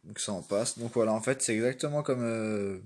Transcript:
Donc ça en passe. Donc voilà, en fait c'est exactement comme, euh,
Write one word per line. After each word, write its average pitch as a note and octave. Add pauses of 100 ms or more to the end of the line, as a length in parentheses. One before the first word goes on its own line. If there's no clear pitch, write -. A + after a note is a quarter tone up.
Donc G#2
ça -
en F2
passe. G#2+
Donc A#2
voilà, A2
en A2
fait C3+
c'est A2+
exactement C3
comme, B2+
euh, G#2+